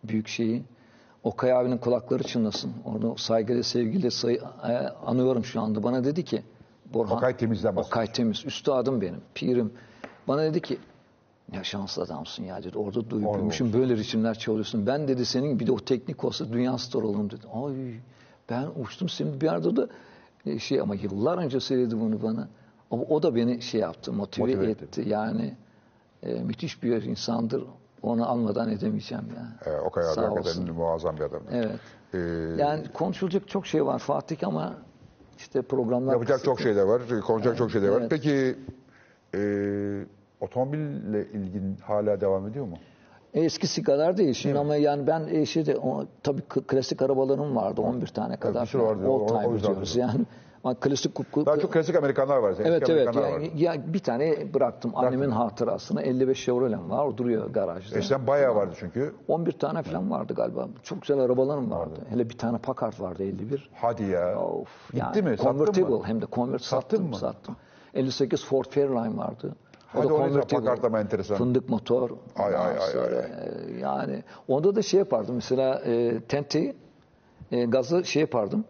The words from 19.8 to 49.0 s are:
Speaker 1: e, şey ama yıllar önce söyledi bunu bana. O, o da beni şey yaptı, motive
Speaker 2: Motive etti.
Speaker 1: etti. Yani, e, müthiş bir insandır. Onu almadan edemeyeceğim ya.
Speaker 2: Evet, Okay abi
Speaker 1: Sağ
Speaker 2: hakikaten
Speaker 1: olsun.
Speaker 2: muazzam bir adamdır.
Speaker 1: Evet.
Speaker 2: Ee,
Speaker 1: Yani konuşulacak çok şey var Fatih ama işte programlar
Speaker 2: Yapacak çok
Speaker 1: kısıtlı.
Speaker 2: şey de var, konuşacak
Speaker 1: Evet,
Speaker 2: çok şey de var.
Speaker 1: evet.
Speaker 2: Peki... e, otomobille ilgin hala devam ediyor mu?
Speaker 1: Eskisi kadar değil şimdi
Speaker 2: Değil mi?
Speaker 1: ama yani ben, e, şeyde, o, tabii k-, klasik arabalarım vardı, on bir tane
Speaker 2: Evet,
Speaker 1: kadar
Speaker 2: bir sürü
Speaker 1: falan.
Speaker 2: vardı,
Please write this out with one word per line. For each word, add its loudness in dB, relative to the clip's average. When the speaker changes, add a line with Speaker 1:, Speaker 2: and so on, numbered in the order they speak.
Speaker 1:
e, -4
şey 0
ama -2
yıllar 0
önce -2
söyledi 0
bunu 0
bana. -4
O, -2
o 2
da 4
beni 2
şey 0
yaptı, -4
motive -2
Speaker 2:
Motive 2
etti. -4
Speaker 1:
etti. -6
Yani, -2
e, -4
müthiş -6
bir 0
insandır. -2
Onu 0
almadan 0
edemeyeceğim -4
ya. -12
Speaker 2:
Evet, -2
Okay 0
abi 2
Speaker 1:
Sağ 0
Speaker 2:
hakikaten 0
Speaker 1:
olsun. -4
Speaker 2:
muazzam 0
bir -6
adamdır. -6
Speaker 1:
Evet. -2
Speaker 2:
Ee, 0
Speaker 1:
Yani 0
konuşulacak -2
çok -4
şey 2
var 0
Fatih -4
ama -4
işte -4
programlar 2
Speaker 2:
Yapacak 2
çok 4
Speaker 1:
kısıtlı. 2
Speaker 2:
şey 4
de 4
var, 4
konuşacak 2
Speaker 1:
Evet, 2
Speaker 2:
çok 2
şey 2
de 4
var. 4
Speaker 1:
evet. -2
Speaker 2:
Peki... 2
e, 0
otomobille -2
ilgin -4
hala 2
devam 2
ediyor -6
mu? -8
Speaker 1:
Eskisi 0
kadar 4
değil 4
şimdi 0
Speaker 2:
Değil 2
mi? 0
Speaker 1:
ama 2
yani 2
ben, 2
e, 2
şeyde, 2
o, -2
tabii 0
k-, 0
klasik 0
arabalarım 2
vardı, 0
on 0
bir -4
tane -4
Speaker 2:
Evet, -6
Speaker 1:
kadar 0
Speaker 2:
bir -4
sürü 2
Speaker 1:
falan. 4
Speaker 2:
vardı, 0